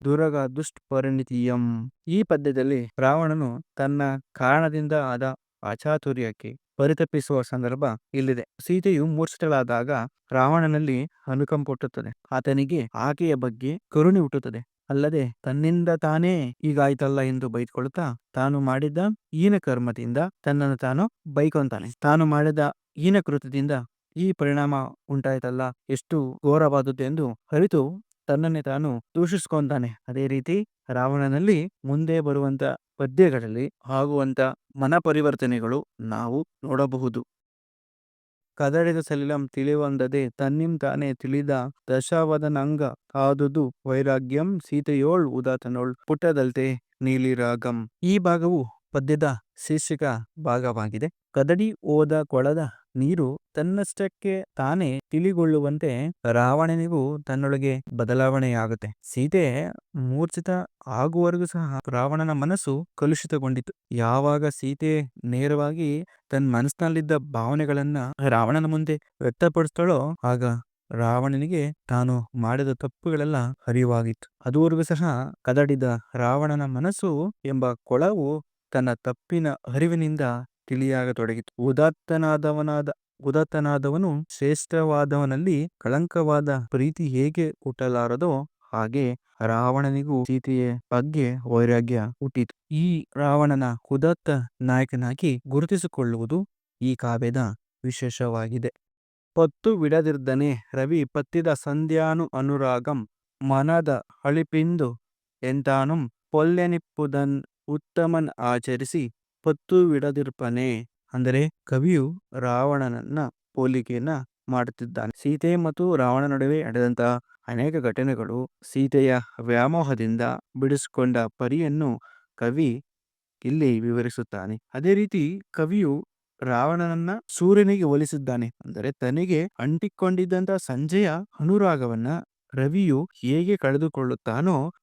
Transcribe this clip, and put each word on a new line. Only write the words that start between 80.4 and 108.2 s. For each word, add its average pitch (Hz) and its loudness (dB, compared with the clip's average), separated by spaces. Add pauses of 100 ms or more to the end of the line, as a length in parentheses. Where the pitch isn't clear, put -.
ತಿಳಿಯಾಗತೊಡಗಿತು. 127 -2
ಉದಾತ್ತನಾದವನಾದ, 151 0 (320)
ಉದಾತ್ತನಾದವನು 147 0
ಶ್ರೇಷ್ಠವಾದವನಲ್ಲಿ 147 0 (100)
ಕಳಂಕವಾದ 147 0 (120)
ಪ್ರೀತಿ 147 0
ಹೇಗೆ 151 0
ಹುಟ್ಟಲಾರದೋ, 127 -2
ಹಾಗೆ 123 -4 (240)
ರಾವಣನಿಗೂ 131 0
ಸೀತೆಯ 123 0 (140)
ಬಗ್ಗೆ 131 0 (120)
ವೈರಾಗ್ಯ 120 4 (180)
ಹುಟ್ಟಿತು. 131 -4
ಈ 165 0 (100)
ರಾವಣನ 143 4 (280)
ಉದಾತ್ತ 156 0 (300)
ನಾಯಕನಾಗಿ 127 0
ಗುರುತಿಸಿಕೊಳ್ಳುವುದು 139 -2 (340)
ಈ 127 0
ಕಾವ್ಯದ 120 -2 (480)
ವಿಶೇಷವಾಗಿದೆ. 120 -4 (640)
ಪತ್ತು 170 2
ವಿಡದಿರ್ದನೆ 143 0
ರವಿ 143 0
ಪತ್ತಿದ 160 -2
ಸಂಧ್ಯಾನು 160 0
ಅನುರಾಗಂ 131 -2 (340)
ಮನದ 139 2 (220)
ಅಳಿಪಿಂದು 156 0 (440)
ಎಂತಾನುಂ 135 0
ಪೊಲ್ಲೆನಿಪ್ಪುದನ್ 151 0 (260)
ಉತ್ತಮನ್ 160 0 (100)